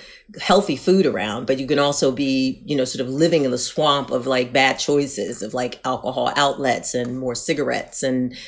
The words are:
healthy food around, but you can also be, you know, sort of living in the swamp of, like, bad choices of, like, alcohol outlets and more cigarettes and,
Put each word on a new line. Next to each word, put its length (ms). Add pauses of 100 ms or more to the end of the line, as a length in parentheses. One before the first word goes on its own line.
(380)
healthy 380
food 300
around, 400
but 120
you 80
can 120
also 340
be, 540
you 100
know, 80
sort 160
of 100
living 360
in 60
the 40
swamp 540
of, 160
like, 260
bad 220
choices 680
of, 140
like, 320
alcohol 500
outlets 560
and 260
more 160
cigarettes 680
and, 340 (100)